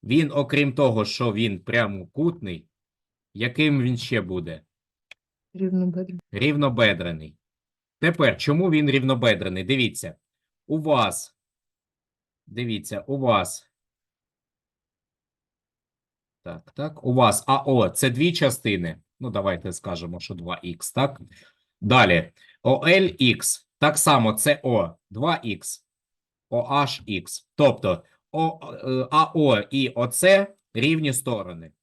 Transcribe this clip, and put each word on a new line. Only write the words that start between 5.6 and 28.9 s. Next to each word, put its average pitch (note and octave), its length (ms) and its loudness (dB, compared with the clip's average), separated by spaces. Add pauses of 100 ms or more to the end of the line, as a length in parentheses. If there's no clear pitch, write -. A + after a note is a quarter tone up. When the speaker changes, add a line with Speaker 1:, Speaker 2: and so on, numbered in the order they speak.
Speaker 1:
Рівнобедрений. G#2 1040 0 (640)
Тепер, D#3 380 0
чому E3+ 340 0
він D3+ 200 2
рівнобедрений? A2+ 760 0
Дивіться, A#2 500 -2 (520)
у D#3 120 -4
вас, C#3+ 580 0 (1080)
дивіться, G#2+ 540 -6
у C#3 180 -6
вас, A2 520 0 (2750)
так, E2 300 -16
так, D3+ 320 -10
у B2+ 100 0
вас B2 320 4
А C3+ 200 2
О — A#2+ 240 4
це C3+ 200 0
дві D3+ 220 0
частини. G#2 680 -2 (200)
Ну, B2+ 100 -8
давайте G2 420 -4
скажемо, F2 480 -10
що - 140 -12
два F2 280 -10
ікс, F2 300 -10
так? C#3 280 -2 (600)
Далі, G#2 520 4 (300)
О C3+ 260 2
Л F#3 300 6
Ікс — - 500 0 (100)
так D3+ 200 2
само, A#2 340 4
це C#3+ 300 0
О, G#2 280 0 (200)
два C#3 260 -2
ікс. - 500 -10 (680)
о A#2+ 160 -2
аш C#3+ 380 0
ікс. - 480 -8
Тобто A#2 500 2 (280)
О, D#3+ 420 -4
е, B2+ 360 -4